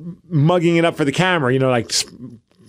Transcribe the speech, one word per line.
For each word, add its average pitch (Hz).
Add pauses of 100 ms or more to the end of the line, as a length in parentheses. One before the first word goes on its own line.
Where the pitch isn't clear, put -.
(280)
mugging 170
it 165
up 165
for 156
the 139
camera, 170
you 131
know, 131
like, 120
s-, - (640)